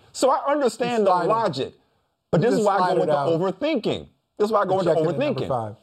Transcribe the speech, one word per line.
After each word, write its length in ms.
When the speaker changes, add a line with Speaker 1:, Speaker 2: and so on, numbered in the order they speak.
Speaker 1:
So 180
I 220
understand 380
Speaker 2:
He's 40
Speaker 1:
the 60
Speaker 2:
sliding. 180
Speaker 1:
logic, 440
but 100
this 100
Speaker 2:
He's 100
Speaker 1:
is 60
why 80
I 40
go 60
Speaker 2:
sliding 160
Speaker 1:
with 80
the 100
Speaker 2:
out. 100
Speaker 1:
overthinking. 680
This 80
is 60
why 100
I 40
go 100
with 100
the 80
Speaker 2:
Projected 200
at 40
number 220
Speaker 1:
overthinking. 80
Speaker 2:
five. 340